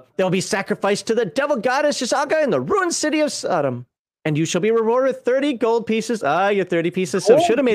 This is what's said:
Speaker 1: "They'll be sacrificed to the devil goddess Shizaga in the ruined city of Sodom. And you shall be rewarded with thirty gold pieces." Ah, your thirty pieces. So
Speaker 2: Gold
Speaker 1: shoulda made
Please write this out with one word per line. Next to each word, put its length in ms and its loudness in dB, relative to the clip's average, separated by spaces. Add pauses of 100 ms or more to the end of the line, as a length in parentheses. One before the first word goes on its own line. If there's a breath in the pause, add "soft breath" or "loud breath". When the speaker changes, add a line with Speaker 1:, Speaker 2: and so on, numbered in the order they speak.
(160)
Speaker 1:
"They'll 120 0
be 120 0
sacrificed 640 -2
to 80 0
the 100 2
devil 320 -2
goddess 460 0
Shizaga 400 0
in 80 0
the 100 2
ruined 340 0
city 260 0
of 100 0
Sodom. 560 -2 (380)
And 120 0
you 80 0
shall 160 -2
be 120 2
rewarded 420 2
with 100 -16
thirty 280 0
gold 340 0
pieces." 380 -2
Ah, 240 2
your 160 0
thirty 260 0
pieces. 340 -4
So 120 6
Speaker 2:
Gold 100 4
Speaker 1:
shoulda 160 2
made 120 2